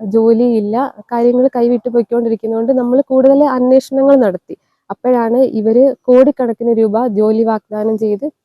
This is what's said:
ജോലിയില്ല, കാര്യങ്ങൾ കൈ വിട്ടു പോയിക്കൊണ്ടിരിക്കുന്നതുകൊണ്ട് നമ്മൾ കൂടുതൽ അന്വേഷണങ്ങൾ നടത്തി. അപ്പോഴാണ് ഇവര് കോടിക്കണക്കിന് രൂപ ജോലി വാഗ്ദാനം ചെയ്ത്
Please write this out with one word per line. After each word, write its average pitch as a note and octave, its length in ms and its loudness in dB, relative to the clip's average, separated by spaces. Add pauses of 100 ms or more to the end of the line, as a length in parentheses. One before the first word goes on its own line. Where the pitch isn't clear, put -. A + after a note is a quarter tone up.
ജോലിയില്ല, A3+ 960 0
കാര്യങ്ങൾ B3 560 0
കൈ A#3+ 140 0
വിട്ടു B3 200 -2
പോയിക്കൊണ്ടിരിക്കുന്നതുകൊണ്ട് A3+ 840 -2
നമ്മൾ B3+ 280 0
കൂടുതൽ C4+ 420 2
അന്വേഷണങ്ങൾ C4+ 720 2
നടത്തി. G#3 420 -2 (320)
അപ്പോഴാണ് A#3 480 -2
ഇവര് A#3+ 640 2
കോടിക്കണക്കിന് A#3+ 760 0
രൂപ A3 300 0
ജോലി A3 360 0
വാഗ്ദാനം G#3+ 540 -4
ചെയ്ത് G#3+ 320 -4 (160)